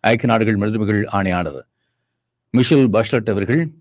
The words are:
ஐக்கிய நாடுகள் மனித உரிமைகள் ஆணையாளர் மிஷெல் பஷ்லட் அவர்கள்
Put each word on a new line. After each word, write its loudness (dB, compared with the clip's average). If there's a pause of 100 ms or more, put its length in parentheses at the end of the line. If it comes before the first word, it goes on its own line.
ஐக்கிய 2
நாடுகள் 2
மனித -2
உரிமைகள் 0
ஆணையாளர் -4 (920)
மிஷெல் 4
பஷ்லட் 0
அவர்கள் 0 (200)